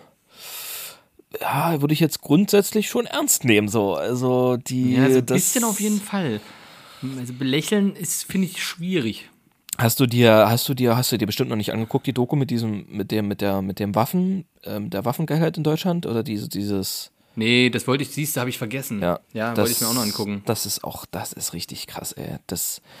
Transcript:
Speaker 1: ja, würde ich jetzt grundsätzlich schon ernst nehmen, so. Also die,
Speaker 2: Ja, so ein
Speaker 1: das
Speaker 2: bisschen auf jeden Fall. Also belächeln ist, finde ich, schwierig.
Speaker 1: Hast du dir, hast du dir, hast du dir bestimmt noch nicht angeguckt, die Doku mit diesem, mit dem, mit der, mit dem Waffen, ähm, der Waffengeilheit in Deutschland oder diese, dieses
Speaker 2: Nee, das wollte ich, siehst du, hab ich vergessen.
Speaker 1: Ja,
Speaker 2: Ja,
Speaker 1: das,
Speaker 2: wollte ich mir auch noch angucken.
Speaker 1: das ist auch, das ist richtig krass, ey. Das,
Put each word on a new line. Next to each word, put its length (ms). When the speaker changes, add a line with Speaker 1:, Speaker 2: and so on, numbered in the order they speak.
Speaker 1:
ja, 400
würde 140
ich 60
jetzt 200
grundsätzlich 680
schon 180
ernst 380
nehmen, 240
so. 260
Also 640
die, 360
Speaker 2:
Ja, 160
so 80
ein 80
Speaker 1:
das 100
Speaker 2:
bisschen 280
auf 160
jeden 200
Fall. 400
Also 140
belächeln 640
ist, 280
finde 220
ich, 160
schwierig. 680
Speaker 1:
Hast 200
du 80
dir, 420
hast 200
du 60
dir, 220
hast 140
du 80
dir 80
bestimmt 220
noch 80
nicht 160
angeguckt, 340
die 60
Doku 240
mit 140
diesem, 400
mit 200
dem, 180
mit 120
der, 220
mit 160
dem 160
Waffen, 500
ähm, 260
der 160
Waffengeilheit 500
in 80
Deutschland 420
oder 160
diese, 260
dieses 640
Speaker 2:
Nee, 360
das 180
wollte 140
ich, 80
siehst 260
du, 60
hab 60
ich 100
vergessen. 420
Speaker 1:
Ja, 200
Speaker 2:
Ja, 220
Speaker 1:
das, 80
Speaker 2:
wollte 100
ich 80
mir 80
auch 60
noch 80
angucken. 420
Speaker 1:
das 220
ist 180
auch, 220
das 260
ist 220
richtig 320
krass, 260
ey. 240
Das, 360